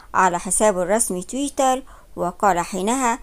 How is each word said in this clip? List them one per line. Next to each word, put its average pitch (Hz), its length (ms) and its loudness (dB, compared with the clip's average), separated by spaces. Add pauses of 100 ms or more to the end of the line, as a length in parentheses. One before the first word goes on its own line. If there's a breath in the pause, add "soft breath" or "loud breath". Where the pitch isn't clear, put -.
(140)
على 185 240 2
حسابه 185 440 0
الرسمي 185 400 -2
تويتر، 262 600 -2 (340 soft breath)
وقال 175 440 0
حينها: 226 640 -2